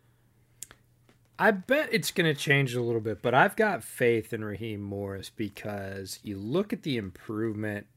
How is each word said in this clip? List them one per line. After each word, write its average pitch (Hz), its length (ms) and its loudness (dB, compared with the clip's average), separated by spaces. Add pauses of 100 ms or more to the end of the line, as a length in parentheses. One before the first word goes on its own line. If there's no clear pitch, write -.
(1400)
I 196 120 6
bet 254 420 2
it's 175 200 0
gonna 165 220 4
change 139 400 2
a 123 80 0
little 117 180 0
bit, 107 200 -4
but 120 140 2
I've 180 220 6
got 202 260 0
faith 117 500 2
in 110 120 -4
Raheem 104 360 -6
Morris 98 500 -8
because 98 920 -8
you 101 160 -8
look 147 340 -2
at 190 100 -4
the 139 140 -2
improvement 107 920 -4 (100)